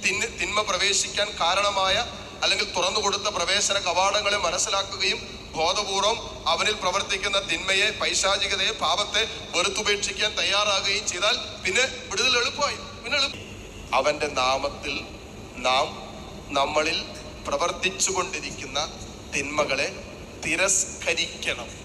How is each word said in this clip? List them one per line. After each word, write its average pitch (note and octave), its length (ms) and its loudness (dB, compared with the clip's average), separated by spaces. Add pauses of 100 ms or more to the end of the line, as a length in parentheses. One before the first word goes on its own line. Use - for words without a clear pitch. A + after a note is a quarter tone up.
തിന്മ, G3 200 0
തിന്മ G3+ 360 -2
പ്രവേശിക്കാൻ F#3+ 640 2 (120)
കാരണമായ F#3+ 680 4 (380)
അല്ലെങ്കിൽ F#3+ 300 0
തുറന്നു F#3 260 2
കൊടുത്ത G3+ 240 0
പ്രവേശന G3 560 2
കവാടങ്ങളെ F#3 580 2
മനസ്സിലാക്കുകയും G3 1120 -2
ബോധപൂർവം G3 1000 0
അവനിൽ G3 240 2
പ്രവർത്തിക്കുന്ന G3 680 0
തിന്മയെ, F#3+ 520 2
പൈശാചികതയെ, G3 800 2
പാപത്തെ G3 560 2 (300)
വെറുത്തുപേക്ഷിക്കാൻ G3+ 800 0
തയ്യാറാകുകയും G3 720 2
ചെയ്താൽ G3+ 580 -2
പിന്നെ A#3+ 220 4 (220)
വിടുതൽ B3+ 280 2
എളുപ്പമായി. B3+ 380 0
പിന്നെ - 420 -4
എളുപ്പം. C#4 220 0 (560)
അവന്റെ D3 320 2
നാമത്തിൽ C#3 760 0 (560)
നാം B2+ 280 4 (680)
നമ്മളിൽ D3+ 520 2 (420)
പ്രവർത്തിച്ചുകൊണ്ടിരിക്കുന്ന D#3 1600 -2 (280)
തിന്മകളെ C#3+ 680 0 (420)
തിരസ്കരിക്കണം. E3 1200 0 (160)